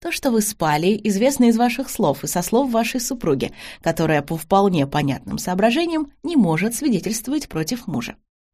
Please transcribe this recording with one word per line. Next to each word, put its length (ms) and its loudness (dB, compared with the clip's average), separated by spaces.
То, 100 -8
что 200 -2
вы 100 2
спали, 640 0
известно 400 2
из 140 6
ваших 320 0
слов 340 0
и 20 -4
со 140 -2
слов 300 0
вашей 300 0
супруги, 520 -2
которая 400 0
по 160 -6
вполне 480 2
понятным 500 -2
соображениям 760 0
не 140 -2
может 380 2
свидетельствовать 760 -2
против 380 -6
мужа. 300 -6